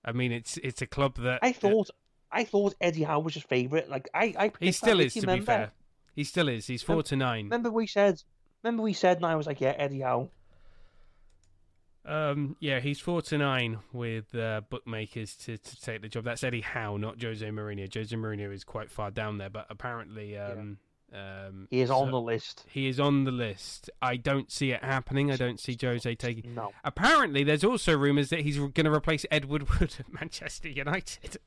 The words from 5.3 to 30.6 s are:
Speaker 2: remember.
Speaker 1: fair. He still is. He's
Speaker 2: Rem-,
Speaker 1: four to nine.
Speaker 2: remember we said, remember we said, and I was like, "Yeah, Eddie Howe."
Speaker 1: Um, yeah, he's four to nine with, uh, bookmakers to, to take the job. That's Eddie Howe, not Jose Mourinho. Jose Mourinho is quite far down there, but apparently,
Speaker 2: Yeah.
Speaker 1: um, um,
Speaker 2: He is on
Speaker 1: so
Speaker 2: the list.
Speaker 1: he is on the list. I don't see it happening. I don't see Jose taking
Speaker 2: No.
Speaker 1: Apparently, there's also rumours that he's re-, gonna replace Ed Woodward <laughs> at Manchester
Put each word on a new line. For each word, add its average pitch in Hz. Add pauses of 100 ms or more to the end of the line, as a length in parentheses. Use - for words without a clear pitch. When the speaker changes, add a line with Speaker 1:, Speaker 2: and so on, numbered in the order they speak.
Speaker 2:
remember. 196
Speaker 1:
fair. 110 (440)
He 147
still 170
is. 117
He's 123
Speaker 2:
Rem-, 165
Speaker 1:
four 156
to -
nine. 123
Speaker 2:
remember 233
we 220
said, 202 (420)
remember 226
we 214
said, 180
and 170
I 165
was 151
like, 143
"Yeah, 131
Eddie 139
Howe." 127 (1800)
Speaker 1:
Um, 147
yeah, 139
he's 143
four 175
to -
nine 127 (140)
with, 113
uh, 113
bookmakers 110
to, 113
to -
take 110
the 110
job. 110
That's 117
Eddie 123
Howe, 104
not 110
Jose 113
Mourinho. 104
Jose 110
Mourinho 107
is 98
quite 107
far 104
down 107
there, 98
but 107
apparently, 107
Speaker 2:
Yeah. 101
Speaker 1:
um, 104 (360)
um, 98
Speaker 2:
He 127
is 123
on 135
Speaker 1:
so 131
Speaker 2:
the 127
list. 117
Speaker 1:
he 135
is 127
on 139
the 131
list. 117 (120)
I 127
don't 139
see 135
it 120
happening. 135
I 135
don't 123
see 123
Jose 120
taking 120
Speaker 2:
No. 107 (120)
Speaker 1:
Apparently, 190
there's 147
also 202
rumours 143
that 165
he's 143
re-, 143
gonna 156
replace 151
Ed 151
Woodward 143
<laughs> -
at 131
Manchester -